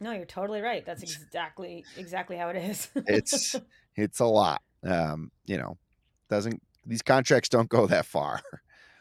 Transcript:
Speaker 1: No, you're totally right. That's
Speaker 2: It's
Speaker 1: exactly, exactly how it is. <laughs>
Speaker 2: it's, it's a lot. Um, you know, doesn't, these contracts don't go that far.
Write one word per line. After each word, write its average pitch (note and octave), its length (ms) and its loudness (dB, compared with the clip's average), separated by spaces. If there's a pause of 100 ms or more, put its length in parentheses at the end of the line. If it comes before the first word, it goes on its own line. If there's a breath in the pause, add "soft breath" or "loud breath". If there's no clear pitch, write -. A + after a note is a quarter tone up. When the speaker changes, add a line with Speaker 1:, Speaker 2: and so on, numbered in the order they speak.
Speaker 1:
No, A3 120 -10
you're F#3+ 140 -8
totally G3+ 340 -6
right. A3 260 -4
That's E3+ 160 -10
Speaker 2:
It's - 0 -
Speaker 1:
exactly, E3+ 920 -10
exactly F#3 400 -8
how F3 140 -4
it F3+ 60 -6
is. F#3 380 -6
<laughs> C#4 120 -2
Speaker 2:
it's, G#3+ 540 0 (360 soft breath)
it's - 240 0
a A#2+ 60 6
lot. G#2 360 4 (240)
Um, D#2+ 440 0 (160)
you G2+ 100 -2
know, B1+ 220 -6 (500)
doesn't, G#2+ 340 -2 (240)
these A2+ 160 -6
contracts C3 460 4
don't A#2 200 4
go A2+ 180 6
that D#2+ 200 4
far. C#2+ 340 -4 (600 soft breath)